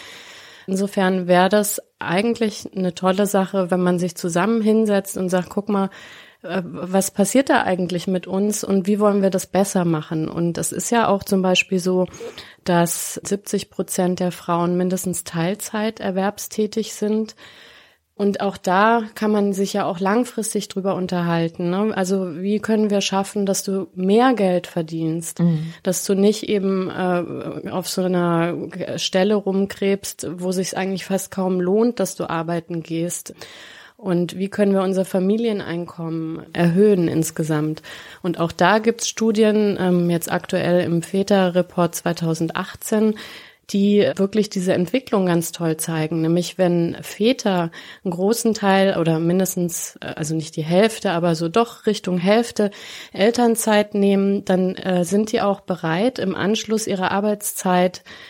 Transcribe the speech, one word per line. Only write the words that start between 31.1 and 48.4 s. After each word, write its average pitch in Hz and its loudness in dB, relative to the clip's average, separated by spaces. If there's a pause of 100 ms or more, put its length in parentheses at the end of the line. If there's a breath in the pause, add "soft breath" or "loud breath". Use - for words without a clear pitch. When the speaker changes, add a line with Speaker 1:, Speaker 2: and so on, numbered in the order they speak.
Speaker 1:
kaum 185 0
lohnt, 214 2
dass 185 -2
du - -6
arbeiten 165 -6
gehst. 165 -6 (640 loud breath)
Und 180 -2
wie 196 -2
können 196 2
wir 190 2
unser 185 0
Familieneinkommen 175 -4
erhöhen 175 4
insgesamt? 156 -2 (400 loud breath)
Und 175 -2
auch 170 -2
da 190 4
gibt's 226 -2
Studien, 214 2
ähm, 180 2
jetzt 170 0
aktuell 175 0
im 165 0
Väter-Report 185 2
zweitausendachtzehn, 175 -2 (540 loud breath)
die 202 4
wirklich 196 0
diese 180 0
Entwicklung 190 0
ganz 170 0
toll 160 -2
zeigen. 160 -2
Nämlich 170 0
wenn 175 2
Väter 202 0 (320 loud breath)
einen 190 -4
großen 202 0